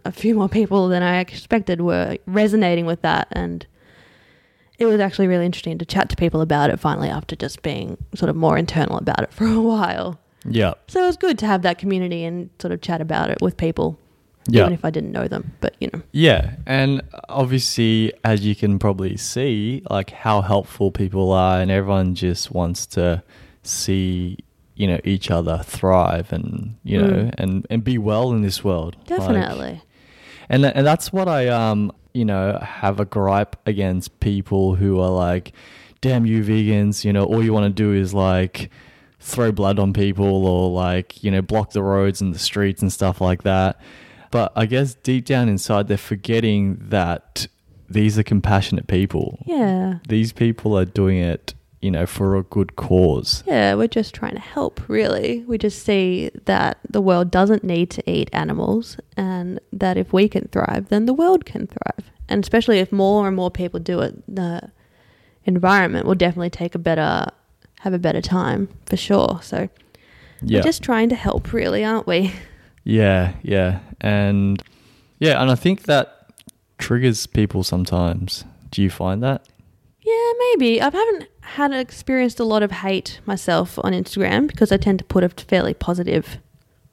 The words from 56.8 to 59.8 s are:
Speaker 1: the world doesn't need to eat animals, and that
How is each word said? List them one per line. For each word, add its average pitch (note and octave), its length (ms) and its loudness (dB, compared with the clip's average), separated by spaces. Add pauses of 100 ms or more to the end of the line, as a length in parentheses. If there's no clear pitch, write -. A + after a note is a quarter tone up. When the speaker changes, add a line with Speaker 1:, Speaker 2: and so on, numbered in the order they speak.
Speaker 1:
the G#3 120 0
world F3+ 300 2
doesn't G3 320 4
need F3 280 0
to - 180 -8
eat - 220 0
animals, - 640 -2 (200)
and F#3 420 -4 (140)
that F#3+ 240 0